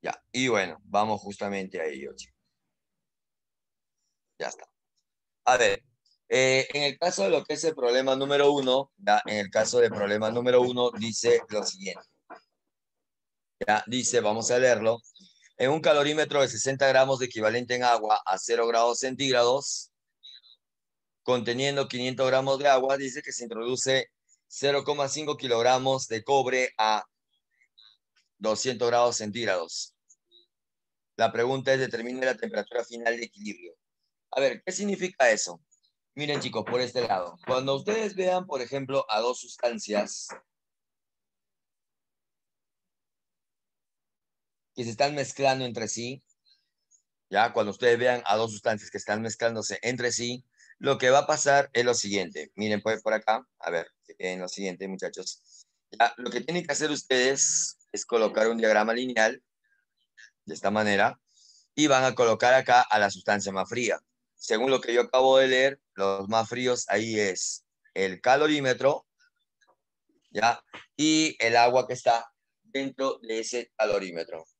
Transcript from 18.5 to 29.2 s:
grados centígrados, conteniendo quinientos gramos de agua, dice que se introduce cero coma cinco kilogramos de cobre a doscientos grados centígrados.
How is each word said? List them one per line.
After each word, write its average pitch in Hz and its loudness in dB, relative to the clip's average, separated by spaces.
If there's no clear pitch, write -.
grados 117 2
centígrados, 131 0
conteniendo 131 -2
quinientos 127 -4
gramos 135 0
de 143 2
agua, 135 4
dice 139 -8
que 135 -14
se 120 -12
introduce 120 -2
cero 139 -2
coma 139 -2
cinco 147 -6
kilogramos 127 0
de 110 -6
cobre 127 2
a 107 2
doscientos 110 -2
grados 120 2
centígrados. 101 -6